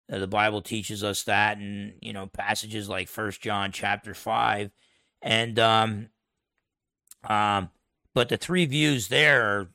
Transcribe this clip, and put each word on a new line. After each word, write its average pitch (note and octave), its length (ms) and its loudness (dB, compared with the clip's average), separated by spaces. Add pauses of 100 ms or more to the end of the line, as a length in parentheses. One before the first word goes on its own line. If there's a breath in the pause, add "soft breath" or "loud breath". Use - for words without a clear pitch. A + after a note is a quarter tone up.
Uh, G2 100 -6
the F#2+ 100 -2
Bible G#2+ 340 2
teaches G#2+ 400 -6
us G2+ 220 -4
that G#2 340 2
in, G2+ 420 -10
you A2 120 -12
know, G2 160 -10
passages G#2+ 600 -6
like F#2 200 -4
First G#2+ 320 -8
John G2+ 320 -4
chapter G2+ 420 -4
five. A2 560 0 (500)
And, A2+ 380 0
um, A2 520 4 (1120)
um, G#2 460 2 (440)
but B2 140 2
the A#2 80 0
three F3 300 0
views C#3 420 2
there C#3+ 360 6
are, G2+ 300 0